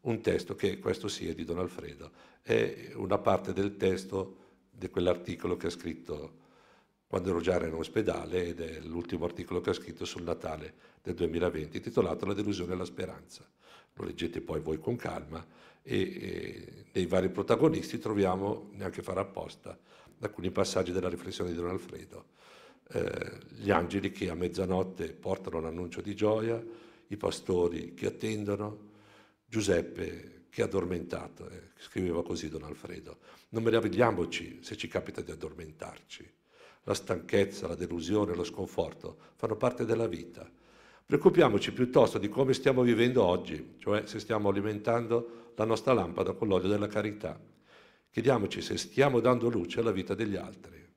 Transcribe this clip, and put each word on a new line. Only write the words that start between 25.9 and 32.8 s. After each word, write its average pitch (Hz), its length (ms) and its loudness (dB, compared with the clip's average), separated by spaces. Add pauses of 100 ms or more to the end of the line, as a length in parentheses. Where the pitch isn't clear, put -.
di 101 140 -6
gioia, 110 440 2 (460)
i 101 120 -8
pastori 85 760 0
che 104 140 -4
attendono, 104 840 -4 (640)
Giuseppe 87 960 0
che - 120 -4
è - 20 4
addormentato, 85 840 -4
eh, - 260 -18
scriveva 85 480 -2
così 82 240 -6
Don 76 160 -8
Alfredo. - 540 -12 (320)